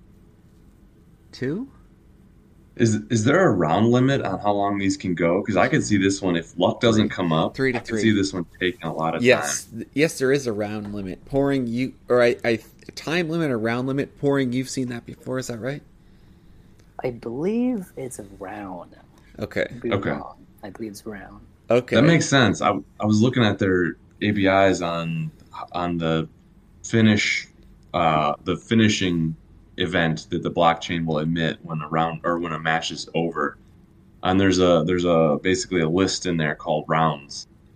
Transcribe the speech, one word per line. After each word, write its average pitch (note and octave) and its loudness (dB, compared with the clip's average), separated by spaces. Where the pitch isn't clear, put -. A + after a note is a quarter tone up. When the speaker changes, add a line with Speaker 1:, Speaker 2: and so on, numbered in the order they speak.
Speaker 1:
two? F3 -6
Speaker 2:
Is, A2 2
is A2 0
there C#3+ 4
a B2 4
round F2+ 2
limit C3 4
on F#2 -4
how G#2 0
long G2+ 0
these G2 0
can F#2 -4
go? E2+ 2
'Cause G2+ -2
I F#2 4
could C3+ 2
see G#2 0
this F#2+ 2
one, F2+ 0
if - -6
luck F#2 2
doesn't G#2+ 4
Speaker 1:
Three. - -10
Speaker 2:
come F2+ -2
up, E2 0
Speaker 1:
Three C3 0
to A#2+ -4
Speaker 2:
I A2+ -4
could - -16
Speaker 1:
three. A2 -4
Speaker 2:
see A2 4
this G2 0
one F2+ -6
taking F2 -4
a D#2+ -6
lot D#2+ -2
of D#2+ -2
Speaker 1:
Yes. E2+ 2
Speaker 2:
time. - -16
Speaker 1:
Th-, - -12
yes, D3+ -2
there C3 0
is C#3 0
a A2+ -2
round G#2 -6
limit. F#2+ -10
Pouring, C#3 0
you, B2 -4
or B2 4
I, A#2+ 4
I, A#2 0
time E3 -4
limit D#3+ -2
or A#2+ -2
round A#2+ -2
limit. C3+ -4
Pouring, C#3 0
you've B2+ -4
seen B2+ -6
that A#2+ -10
before, - -10
is B2 -10
that A#2 -8
right? C3+ -8
Speaker 3:
I C3 -2
believe F#3+ -4
it's B2+ -12
a G#2 -14
round. F#2+ -12
Speaker 1:
Okay. G2+ -4
Speaker 3:
I - 0
could - -14
be A2+ -4
Speaker 2:
Okay. F#2+ -2
Speaker 3:
wrong. - -10
I G#2 -12
believe A2 -12
it's - -18
round. G2+ -16
Speaker 1:
Okay. B2 2
Speaker 2:
That C#3+ 6
makes D#3+ 4
sense. A#2 2
I, G2 2
I G2+ -2
was G#2+ 4
looking B2 4
at G2+ 0
their F2+ 2
A G#2 2
B G2+ 2
Is F#2+ 4
on, E2 -4
on F2 -2
the D#2+ 0
finish, A2 2
uh, D#2 2
the F2 -4
finishing F#2 2
event E2+ 0
that E2+ -4
the E2+ -4
blockchain E2+ 0
will D#2+ -2
emit E2 -2
when E2 -8
a D2+ -10
round, D#2+ -2
or E2+ -2
when E2+ -6
a D#2 -8
match D#2+ -2
is D2+ -12
over. D#2+ -4
And F#2+ 2
there's F#2+ 4
a, F2 4
there's F2+ 0
a, D#2+ 4
basically F#2 0
a D#2+ 0
list F#2 0
in F2 -2
there D#2 -2
called D2+ -4
rounds. D#2 -2